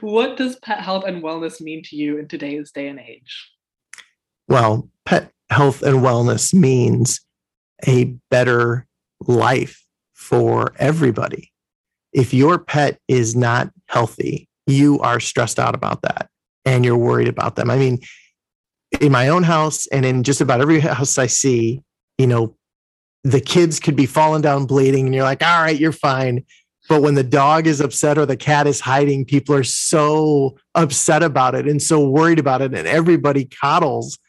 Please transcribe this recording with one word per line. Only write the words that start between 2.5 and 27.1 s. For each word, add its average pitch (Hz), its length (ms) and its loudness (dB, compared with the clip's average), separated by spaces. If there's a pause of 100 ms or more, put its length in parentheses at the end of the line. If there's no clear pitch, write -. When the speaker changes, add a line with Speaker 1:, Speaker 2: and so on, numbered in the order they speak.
Speaker 1:
day 143 160 -10
and 139 120 -16
age? - 500 -20 (1000)
Speaker 2:
Well, 117 420 0 (140)
pet - 280 -2 (180)
health 143 320 0
and 135 180 2
wellness 120 520 0
means 131 680 2 (680)
a 123 300 2 (140)
better 123 560 0 (400)
life 120 560 0 (320)
for 117 640 -2
everybody. 135 760 -2 (600)
If 131 220 0
your 151 240 4
pet 147 400 -2 (100)
is 120 280 0
not 123 340 0 (180)
healthy, - 600 -4 (180)
you 143 340 4
are 120 200 0
stressed - 380 -4
out 120 160 -2
about - 280 -6
that - 260 -6 (360)
and 123 200 2
you're 120 120 2
worried 120 320 2
about 110 280 -6
them. - 140 -2
I 123 60 0
mean, 127 240 0 (1000)
in 147 120 4
my 127 160 2
own 175 140 2
house 156 460 0
and 135 160 0
in 127 180 0
just 135 180 0
about 131 200 2
every 151 200 2
house 139 380 -2
I 127 80 2
see, 123 560 0 (360)
you 131 80 2
know, 117 300 0 (680)
the 131 160 2
kids 165 400 2
could 147 160 -2
be 135 100 2
falling 156 360 0
down 139 240 0
bleeding 135 400 2
and 131 80 -2
you're 135 100 0
like, 135 200 -2
"All 170 180 2
right, 160 160 0
you're 156 140 0
fine." 131 520 -2 (440)
But 151 140 4
when 147 120 4